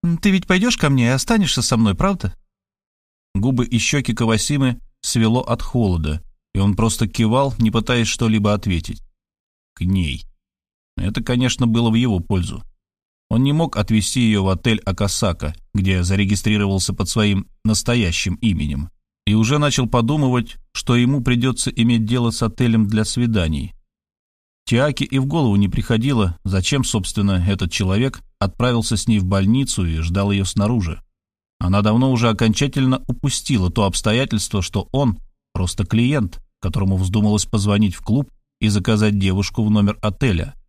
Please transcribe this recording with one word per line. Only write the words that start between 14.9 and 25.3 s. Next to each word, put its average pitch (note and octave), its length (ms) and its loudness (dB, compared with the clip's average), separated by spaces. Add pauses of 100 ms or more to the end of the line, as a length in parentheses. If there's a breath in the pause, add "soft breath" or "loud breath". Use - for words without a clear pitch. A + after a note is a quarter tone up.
где F#2 300 2
зарегистрировался G2 880 0
под - 140 -4
своим G2+ 400 0 (160)
настоящим G#2+ 720 0
именем, D2+ 540 -2 (360)
и G#2 80 2
уже A2+ 260 2
начал C3+ 280 0
подумывать, B2 680 0 (160)
что - 240 0
ему B2 260 2
придется B2 460 0
иметь A#2 340 2
дело A#2+ 280 0
с - 120 -4
отелем A2+ 420 2
для A2 200 0
свиданий. F#2+ 680 -2 (920)
Тиаке C3 380 0
и C3+ 160 -2
в C3 60 0
голову C#3 300 0